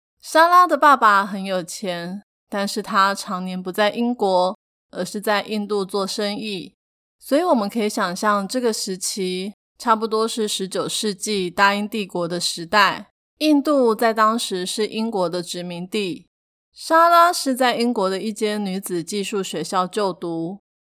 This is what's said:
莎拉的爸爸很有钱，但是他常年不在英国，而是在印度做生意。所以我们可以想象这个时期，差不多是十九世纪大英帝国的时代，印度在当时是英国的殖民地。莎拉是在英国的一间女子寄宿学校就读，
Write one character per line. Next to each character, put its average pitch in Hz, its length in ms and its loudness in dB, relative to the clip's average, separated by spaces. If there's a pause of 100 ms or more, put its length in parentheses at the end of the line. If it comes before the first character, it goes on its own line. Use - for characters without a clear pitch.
(200)
莎 320 260 4
拉 359 220 6
的 320 100 0
爸 294 180 8
爸 208 300 4
很 190 160 -6
有 185 220 -2
钱， 175 580 -8 (260)
但 202 180 -2
是 208 140 -4
他 196 320 2
常 185 320 -6
年 185 160 -6
不 185 120 -8
在 208 180 2
英 240 240 -2
国， 190 420 2 (360)
而 175 120 -4
是 208 160 -8
在 202 220 0
印 208 240 -4
度 202 180 -2
做 196 220 -2
生 202 260 -4
意。 208 440 -10 (420)
所 - 180 -2
以 320 60 2
我 359 100 2
们 214 160 2
可 226 140 -2
以 208 60 0
想 190 260 -2
象 202 320 0
这 254 140 -4
个 240 120 0
时 196 240 -6
期， 185 560 -6 (240)
差 226 200 2
不 220 100 -4
多 220 220 0
是 220 180 -2
十 190 220 -4
九 175 200 -4
世 208 240 -2
纪 190 380 -2
大 202 240 4
英 208 140 -4
帝 208 180 -4
国 175 220 -4
的 175 100 -4
时 170 260 -6
代， 190 460 2 (280)
印 302 220 4
度 269 320 2
在 226 220 2
当 220 240 2
时 185 260 -4
是 214 220 -4
英 220 240 -4
国 185 180 0
的 175 140 -4
殖 175 220 -10
民 175 240 -10
地。 196 400 -6 (440)
莎 330 360 4
拉 339 240 6
是 269 240 -2
在 247 180 2
英 240 180 0
国 202 160 0
的 190 120 -2
一 214 120 -4
间 208 320 -2
女 190 140 -4
子 180 240 -6
寄 202 220 -6
宿 196 180 -4
学 160 220 -6
校 180 240 -2
就 196 240 -2
读， 170 480 -6 (200)